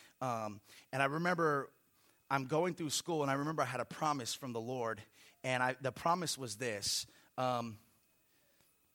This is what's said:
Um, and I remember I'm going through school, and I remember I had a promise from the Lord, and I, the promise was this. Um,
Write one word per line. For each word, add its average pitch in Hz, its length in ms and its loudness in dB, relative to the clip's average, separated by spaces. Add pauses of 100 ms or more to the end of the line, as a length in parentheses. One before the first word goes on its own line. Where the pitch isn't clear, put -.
(220)
Um, 110 400 -2 (320)
and 131 80 2
I 139 40 6
remember 160 640 2 (600)
I'm 135 160 2
going 160 300 2
through 151 160 -4
school, 160 320 0
and 139 80 2
I - 20 4
remember 147 280 0
I 131 40 4
had 123 160 -2
a 117 40 -2
promise 143 480 -2
from 127 200 -6
the 113 80 -2
Lord, 113 400 -2 (420)
and 127 200 2
I, 127 180 2
the 131 100 -2
promise 170 460 0
was 120 180 -6
this. 107 520 -2 (300)
Um, 120 400 0 (1160)